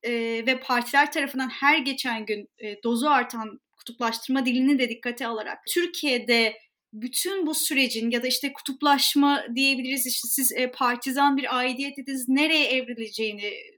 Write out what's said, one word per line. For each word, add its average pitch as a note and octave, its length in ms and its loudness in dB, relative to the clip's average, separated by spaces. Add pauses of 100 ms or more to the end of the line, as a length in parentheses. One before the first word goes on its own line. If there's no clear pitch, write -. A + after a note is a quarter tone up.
e, A3+ 80 -2 (340)
ve B3+ 140 2
partiler C#4 520 2
tarafından C4+ 380 -4
her D4 280 2
geçen B3+ 480 -4
gün, G#3 220 -6 (160)
e, G#3 200 -10
dozu A#3+ 240 2
artan A#3+ 520 0 (180)
kutuplaştırma A#3+ 680 -2
dilini B3+ 340 4
de A#3+ 100 2
dikkate A#3+ 380 -6
alarak G#3+ 300 -6 (160)
Türkiye'de A#3+ 800 2 (400)
bütün D4+ 540 -2
bu D#4 60 0
sürecin B3 560 0
ya A#3+ 140 0
da, C4 40 -2
işte, C4 260 -2
kutuplaşma C#4+ 920 2 (120)
diyebiliriz, C4 520 0
işte, - 240 -4
siz, C4 200 2
e, B3+ 200 -2
partizan C4+ 680 2
bir C#4 200 -2
aidiyet B3+ 400 -2
dediniz, C4 320 -6
nereye D4 400 4
evrileceğini A3 840 -4 (240)